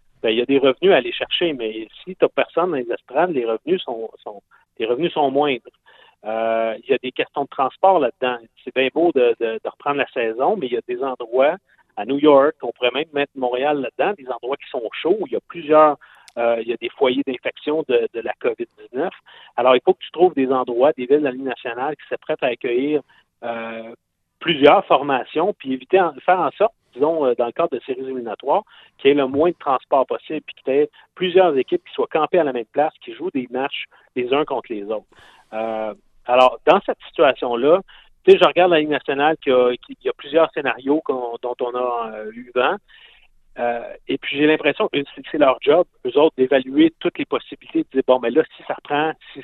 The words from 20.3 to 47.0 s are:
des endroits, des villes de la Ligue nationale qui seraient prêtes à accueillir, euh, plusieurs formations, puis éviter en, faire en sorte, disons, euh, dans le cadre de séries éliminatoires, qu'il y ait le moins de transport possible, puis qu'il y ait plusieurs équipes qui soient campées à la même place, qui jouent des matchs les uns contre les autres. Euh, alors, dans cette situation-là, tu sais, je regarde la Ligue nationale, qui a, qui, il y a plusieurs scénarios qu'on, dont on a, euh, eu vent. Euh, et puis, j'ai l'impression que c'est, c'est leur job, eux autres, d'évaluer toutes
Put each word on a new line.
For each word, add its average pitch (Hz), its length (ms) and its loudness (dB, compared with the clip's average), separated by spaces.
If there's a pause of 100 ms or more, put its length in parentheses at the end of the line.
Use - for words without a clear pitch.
des 131 160 0
endroits, 127 420 2
des 123 120 -8
villes 139 140 4
de 151 60 -2
la 135 60 -2
Ligue 131 120 -10
nationale 131 540 -8
qui - 80 -20
seraient - 120 -8
prêtes - 260 -8
à 143 40 2
accueillir, 135 540 -2 (420)
euh, 113 500 -10 (460)
plusieurs 151 460 4
formations, 143 680 0
puis 135 200 -8
éviter 131 260 0
en, 170 140 0 (120)
faire 180 140 2
en 147 120 0
sorte, 214 220 0 (200)
disons, 151 320 0
euh, 123 100 2
dans 120 120 0
le 117 40 -8
cadre 165 240 -2
de 117 80 -6
séries 131 180 -8
éliminatoires, 131 640 -2 (340)
qu'il 135 120 2
y - 20 8
ait 143 60 6
le 135 100 2
moins 139 220 2
de 170 100 -2
transport 135 460 0
possible, - 400 -8
puis - 180 -18
qu'il 131 100 -2
y 139 40 2
ait 147 120 2 (260)
plusieurs 180 420 2
équipes 131 280 -2
qui - 80 -20
soient 123 160 -4
campées 160 300 0
à 165 40 2
la 135 100 -4
même 120 180 -6
place, 151 220 0 (100)
qui 113 100 -16
jouent 151 180 -8
des 127 200 -4
matchs 131 340 -6 (300)
les 123 180 -2
uns 147 120 2
contre 123 260 -6
les 104 120 -8
autres. 107 220 -8 (480)
Euh, 110 400 -6 (320)
alors, 123 400 4
dans 175 200 4
cette - 140 -6 (100)
situation-là, 139 720 2 (420)
tu 185 80 8
sais, 196 80 8
je 175 80 6
regarde 175 240 4
la 160 80 4
Ligue 151 100 -2
nationale, 143 480 0
qui - 120 -6
a, 127 260 4
qui, - 240 -16
il - 60 -8
y 131 40 -4
a 117 40 -4
plusieurs 147 400 0
scénarios 139 480 -2
qu'on, 123 400 -6
dont 123 180 -6
on 123 160 -6
a, 120 380 -4
euh, 110 180 -12
eu - 220 -16
vent. 135 220 0 (800)
Euh, 120 360 -6 (140)
et 135 120 -4
puis, - 180 -8
j'ai 147 80 2
l'impression 156 420 0
que 160 120 -4 (160)
c'est, 139 160 -18
c'est 160 80 -4
leur 135 220 4
job, 160 260 4 (180)
eux 123 140 -2
autres, 156 180 4
d'évaluer 135 600 2
toutes - 180 -4